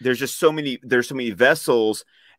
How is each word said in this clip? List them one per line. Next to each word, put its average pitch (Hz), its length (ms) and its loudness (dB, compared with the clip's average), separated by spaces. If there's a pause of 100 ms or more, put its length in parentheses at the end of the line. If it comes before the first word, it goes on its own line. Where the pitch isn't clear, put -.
there's 123 180 -2
just 131 200 -8
so 156 120 4
many, 147 320 -6
there's 123 240 0
so 143 80 -10
many 123 160 -4
vessels 117 760 2 (340)